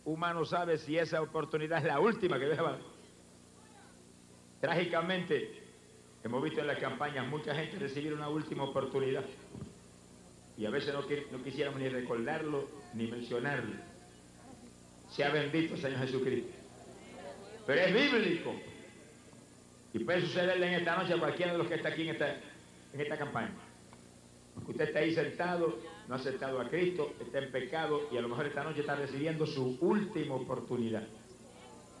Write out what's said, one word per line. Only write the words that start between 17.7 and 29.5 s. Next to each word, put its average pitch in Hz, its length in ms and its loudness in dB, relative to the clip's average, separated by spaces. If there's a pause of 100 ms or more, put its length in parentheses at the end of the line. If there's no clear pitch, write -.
es 185 140 8
bíblico. 208 580 6 (1400)
Y 113 80 -2
puede 175 200 2
sucederle 180 460 4
en 180 80 2
esta 170 220 2
noche 175 180 2
a 165 40 4
cualquiera 170 340 2
de 170 60 2
los 160 80 2
que 170 100 0
está 156 120 0
aquí 156 140 0
en 160 80 0
esta, 151 240 0 (580)
en 143 80 -6
esta 147 160 -2
campaña. 117 360 -2 (1120)
Usted - 220 0
está 151 100 0
ahí 160 160 4
sentado, 170 640 2 (280)
no 123 80 -4
ha 131 40 0
aceptado 131 420 -2
a 120 80 -2
Cristo, 160 520 2
está 120 180 -4
en 135 120 -2
pecado 147 600 0
y 127 60 0
a - 20 2
lo 131 80 0
mejor 143 180 0
esta 143 160 -2
noche 147 180 -2
está 143 140 0
recibiendo 143 520 0
su 127 340 0